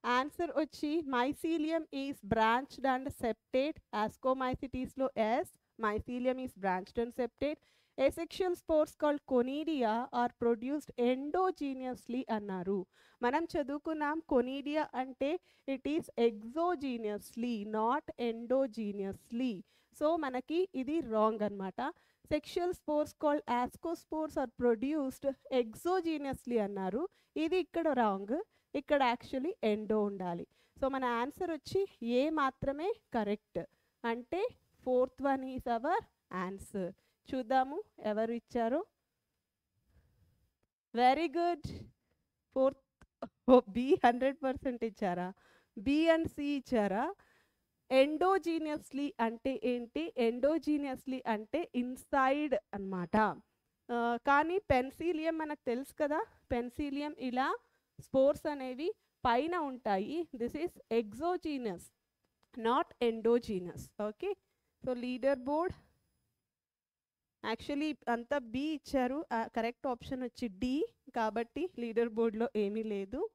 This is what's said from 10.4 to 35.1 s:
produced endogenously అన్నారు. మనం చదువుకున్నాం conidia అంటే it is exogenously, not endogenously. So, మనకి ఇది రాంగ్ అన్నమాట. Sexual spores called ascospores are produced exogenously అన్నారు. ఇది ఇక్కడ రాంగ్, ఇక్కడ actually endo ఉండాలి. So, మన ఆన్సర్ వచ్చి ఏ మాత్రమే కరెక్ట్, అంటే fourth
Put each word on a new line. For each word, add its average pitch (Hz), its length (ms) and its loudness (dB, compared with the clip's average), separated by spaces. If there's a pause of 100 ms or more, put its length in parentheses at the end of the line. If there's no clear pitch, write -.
produced 240 500 0 (200)
endogenously 269 1120 -2 (140)
అన్నారు. 196 420 -2 (460)
మనం 277 180 2 (100)
చదువుకున్నాం 302 640 -2 (160)
conidia 277 500 0 (200)
అంటే 262 280 -2 (440)
it 254 100 -10 (100)
is 339 100 0 (220)
exogenously, 240 1300 -2 (220)
not 233 280 0 (240)
endogenously. 226 1300 -2 (460)
So, 302 80 4 (160)
మనకి 262 340 -2 (240)
ఇది 285 140 -2 (180)
రాంగ్ 214 340 4
అన్నమాట. 196 320 -6 (520)
Sexual 349 380 0 (100)
spores 302 320 0 (100)
called 294 200 2 (180)
ascospores 311 800 -4
are 247 100 -4 (100)
produced 262 640 0 (340)
exogenously 285 1040 -2
అన్నారు. 196 360 -2 (420)
ఇది 330 220 2
ఇక్కడ 330 220 0 (140)
రాంగ్, 202 340 0 (460)
ఇక్కడ 294 180 4 (140)
actually 269 400 -4 (180)
endo 214 260 0 (120)
ఉండాలి. 180 360 -6 (340)
So, - 40 0 (120)
మన 262 80 0 (180)
ఆన్సర్ 330 340 -4
వచ్చి 381 260 -2 (380)
ఏ - 20 4 (200)
మాత్రమే 277 480 -2 (260)
కరెక్ట్, 208 440 -2 (520)
అంటే 247 300 -4 (420)
fourth 254 340 2 (140)